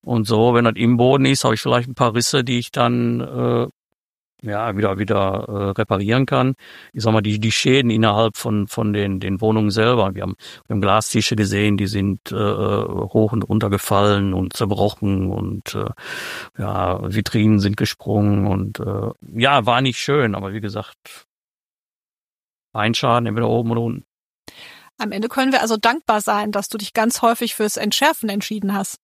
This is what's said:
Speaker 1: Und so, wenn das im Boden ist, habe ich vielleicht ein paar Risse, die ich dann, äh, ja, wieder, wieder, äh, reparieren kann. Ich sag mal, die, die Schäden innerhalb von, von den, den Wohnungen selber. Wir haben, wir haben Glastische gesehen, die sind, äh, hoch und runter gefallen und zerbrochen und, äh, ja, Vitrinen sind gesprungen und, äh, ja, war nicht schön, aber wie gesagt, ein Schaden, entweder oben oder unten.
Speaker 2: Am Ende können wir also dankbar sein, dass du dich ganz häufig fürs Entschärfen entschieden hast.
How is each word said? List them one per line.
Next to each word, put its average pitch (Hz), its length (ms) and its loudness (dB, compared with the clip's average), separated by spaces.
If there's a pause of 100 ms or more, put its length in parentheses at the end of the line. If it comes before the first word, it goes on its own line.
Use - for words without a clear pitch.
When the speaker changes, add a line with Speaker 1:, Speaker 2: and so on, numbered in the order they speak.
Speaker 1:
Und 113 220 0
so, 113 260 4
wenn 117 140 4
das 113 100 2
im 117 220 4
Boden 131 260 4
ist, 135 200 2
habe 120 100 4
ich - 80 -4
vielleicht 123 260 0
ein 127 60 -12
paar 117 200 0
Risse, 120 300 0
die 123 140 -2
ich 120 120 -6
dann, 120 500 0
äh, 123 480 -2 (760)
ja, 104 300 -4
wieder, 98 220 0
wieder, 98 500 0
äh, 101 220 -4
reparieren 107 560 0
kann. 131 280 0 (380)
Ich 107 100 -8
sag 110 120 4
mal, 110 80 4
die, 104 180 0
die 110 100 2
Schäden 131 400 2
innerhalb 110 460 2
von, 104 320 -2
von 107 240 -2
den, 101 260 -2
den 95 220 -4
Wohnungen 110 300 2
selber. 110 440 2
Wir 95 80 -6
haben, 95 120 -6 (320)
wir 113 80 -4
haben 98 80 0
Glastische 107 540 2
gesehen, 101 420 2
die 98 80 0
sind, 98 460 -2
äh, - 40 -6
hoch 101 960 0
und 113 160 -2
runter 104 220 0
gefallen 98 640 2
und 95 180 -2
zerbrochen 98 800 -2
und, 98 420 -6
äh, 104 140 -4 (720)
ja, 95 440 -2
Vitrinen 104 560 2
sind 101 200 0
gesprungen 104 680 0
und, 98 340 -4
äh, 104 300 -6 (240)
ja, 123 300 2
war 120 160 2
nicht 131 180 -2
schön, 135 360 0
aber 98 180 -6
wie 107 80 -8
gesagt, - 640 -12 (1500)
ein 110 180 0
Schaden, 120 340 2
entweder 113 220 0
oben 117 220 0
oder 117 100 0
unten. 117 240 -6 (920)
Speaker 2:
Am 214 140 -4
Ende 214 160 -4
können 262 240 0
wir 262 100 2
also 226 160 0
dankbar 233 420 2
sein, 208 320 -2
dass 202 160 -4
du - 80 -8
dich 208 160 -8
ganz 226 300 0
häufig 233 320 2
fürs 214 240 -2
Entschärfen 226 500 0
entschieden 202 460 -4
hast. 196 300 -6